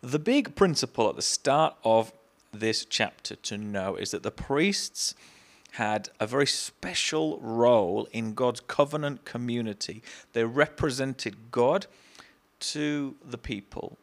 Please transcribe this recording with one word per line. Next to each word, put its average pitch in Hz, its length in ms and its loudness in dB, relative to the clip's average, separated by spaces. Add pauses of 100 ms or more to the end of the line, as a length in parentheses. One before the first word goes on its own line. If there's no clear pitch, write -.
the 131 180 -2
big 247 340 2
principle 135 540 2
at - 80 -2
the 69 60 -6
start 147 520 2 (100)
of 113 280 4 (400)
this 107 320 -2
chapter - 500 -4
to - 220 -10
know 101 400 -4
is - 140 -6
that - 120 -6
the 113 80 -2
priests - 840 -2 (640)
had 107 340 -2 (100)
a 110 60 -2
very 139 200 0
special - 920 -4
role 113 720 4
in 110 220 -4
God's 123 260 0
covenant 143 640 -2
community. 117 760 -6 (320)
They 117 100 4
represented 127 1040 -2
God 139 360 4 (760)
to 147 640 -4
the 120 140 -10
people - 640 -10